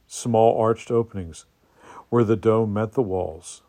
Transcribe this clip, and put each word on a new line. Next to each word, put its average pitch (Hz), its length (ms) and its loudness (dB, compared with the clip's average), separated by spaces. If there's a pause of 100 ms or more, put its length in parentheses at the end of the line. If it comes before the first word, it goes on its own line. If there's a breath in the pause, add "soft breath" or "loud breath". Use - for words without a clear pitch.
small 113 540 2
arched 113 300 0
openings 104 560 -6 (640 loud breath)
where 120 120 4
the 110 140 2
dome 110 380 0
met 107 180 -4
the - 80 -4
walls. 90 680 -6